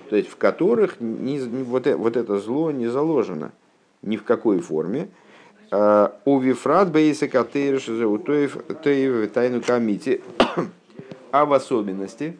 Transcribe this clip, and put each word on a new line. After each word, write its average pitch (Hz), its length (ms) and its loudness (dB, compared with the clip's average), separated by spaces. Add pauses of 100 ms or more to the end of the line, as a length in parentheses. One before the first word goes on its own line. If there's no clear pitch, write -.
То 104 80 0
есть 95 140 0
в - 60 -20
которых 170 640 0
не, 120 380 -6
не, 127 240 -6
вот 127 240 -2
э-, 131 100 2
вот 113 200 0
это 104 220 -2
зло 120 320 -2
не 127 160 -4
заложено 117 680 -2 (500)
ни 107 140 -4
в 101 60 -8
какой 107 380 2
форме. 85 480 -4 (600)
Э, 104 380 4 (160)
у 139 140 4
вифрат 135 520 2
бейса 151 380 2
катейр 135 520 0
шизеу 113 380 -2
тоев, 143 380 0 (260)
тоев 135 500 2
тайну 123 280 0
камити. 117 600 0 (340)
<coughs> 170 60 -2 (720)
А 147 120 4
в 143 60 0
особенности 117 880 -2